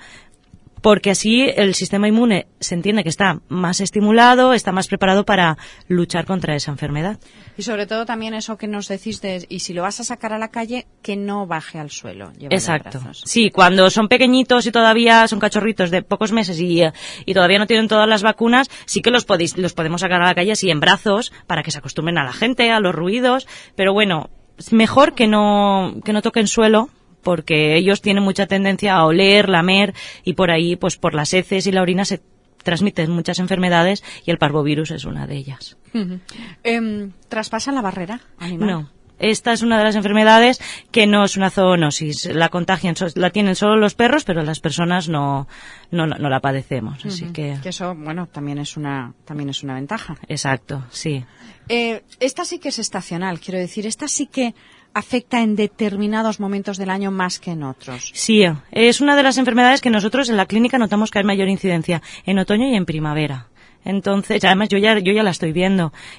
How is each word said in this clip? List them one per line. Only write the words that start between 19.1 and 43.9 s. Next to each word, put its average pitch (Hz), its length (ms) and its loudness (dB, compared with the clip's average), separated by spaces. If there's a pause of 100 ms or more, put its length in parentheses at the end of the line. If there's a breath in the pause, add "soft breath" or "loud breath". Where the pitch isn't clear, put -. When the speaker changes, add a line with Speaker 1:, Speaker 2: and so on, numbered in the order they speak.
Speaker 1:
podéis, 170 320 0
los 180 160 -2
podemos 170 280 -4
sacar 180 200 0
a 175 40 2
la 180 100 2
calle 180 160 0
así 196 180 -2
en 151 120 0
brazos 196 500 2 (160 loud breath)
para 160 160 -4
que 156 80 -8
se 147 80 -10
acostumbren 160 400 -6
a 143 40 0
la 127 100 -8
gente, 233 380 0
a 220 80 2
los 180 140 0
ruidos, 247 540 0 (280 loud breath)
pero 196 180 0
bueno, 190 360 0 (300)
es - 120 -14
mejor 254 440 4
que 240 120 2
no, 202 680 2 (100)
que 214 80 -2
no 214 80 0
toquen 220 260 0
suelo, 220 420 4 (340)
porque 156 520 0
ellos 190 280 2
tienen 202 200 2
mucha 196 220 0
tendencia 196 500 0
a 165 100 4
oler, 196 440 4
lamer, 190 460 2 (280 loud breath)
y 175 100 -2
por 175 180 0
ahí, 170 240 0
pues 175 200 -4
por 165 200 -2
las 151 180 -2
heces 185 320 0
y 196 60 -2
la 185 100 2
orina 185 240 0
se 185 160 -6 (420)
transmiten 170 480 -2
muchas 170 280 -4
enfermedades, 180 640 0 (220 loud breath)
y 170 60 -2
el 165 60 0
parvovirus 151 540 -2
es 147 140 -12
una 147 200 -8
de 143 100 -10
ellas. 135 400 -14 (200)
Speaker 2:
Ujú. 185 240 -6 (440 loud breath)
Em, 220 480 -4 (160)
¿traspasan 220 460 -6
la 262 80 -4
barrera 185 400 -8 (160)
animal? 175 300 -6
Speaker 1:
No. 160 220 -6 (280)
Esta 214 360 0
es 220 100 -2
una 226 160 2
de 214 60 4
las 214 100 2
enfermedades 214 640 6 (300 loud breath)
que 214 160 4
no 208 160 4
es 196 120 0
una 190 140 0
zoonosis. 160 760 0
La 165 240 0
contagian, 180 460 -2
so-, 185 200 -4
la 180 160 0
tienen 202 240 0
solo 214 220 2
los 208 180 2